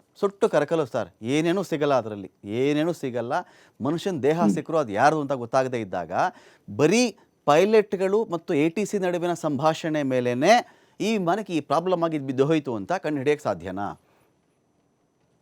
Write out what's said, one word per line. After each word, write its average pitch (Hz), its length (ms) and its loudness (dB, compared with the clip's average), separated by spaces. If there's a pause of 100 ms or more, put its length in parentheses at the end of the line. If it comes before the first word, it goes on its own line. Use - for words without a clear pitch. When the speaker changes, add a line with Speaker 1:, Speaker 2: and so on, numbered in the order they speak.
(200)
Speaker 1:
ಸುಟ್ಟು 202 280 0
ಕರಕಲು 151 380 2
ಸರ್, 113 220 -4 (140)
ಏನೇನೂ 160 400 0
ಸಿಗಲ್ಲ 147 320 0
ಅದರಲ್ಲಿ, 107 360 -2 (140)
ಏನೇನೂ 147 480 0
ಸಿಗಲ್ಲ, 120 400 -6 (480)
ಮನುಷ್ಯನ 160 400 -2
ದೇಹ 151 200 2
Speaker 2:
ಹ್ಮ್. 185 100 4
Speaker 1:
ಸಿಕ್ಕರೂ 160 260 -2
ಅದು 131 160 -2
ಯಾರ್ದು 143 280 4
ಅಂತ 143 120 -4
ಗೊತ್ತಾಗದೇ 127 480 -2
ಇದ್ದಾಗ, 90 320 -6 (640)
ಬರೀ 208 400 2 (300)
ಪೈಲಟ್‌ಗಳು 196 800 4
ಮತ್ತು 170 300 -4
ಎ 147 140 2
ಟಿ 202 160 -2
ಸಿ 202 140 -4
ನಡುವಿನ 180 360 -2
ಸಂಭಾಷಣೆ 156 680 -2
ಮೇಲೇನೆ 131 760 0 (220)
ಈ 214 180 0
ವಿಮಾನಕ್ಕೆ 185 340 -2
ಈ 156 80 -2
ಪ್ರಾಬ್ಲಮ್ 170 420 -2
ಆಗಿ 165 160 -2
ಬಿದ್ದು 135 280 0
ಹೋಯ್ತು 147 280 0
ಅಂತ 101 180 -6
ಕಂಡು 156 260 -4
ಹಿಡಿಯಕ್ಕೆ 143 260 0
ಸಾಧ್ಯನಾ? 95 560 -6 (1400)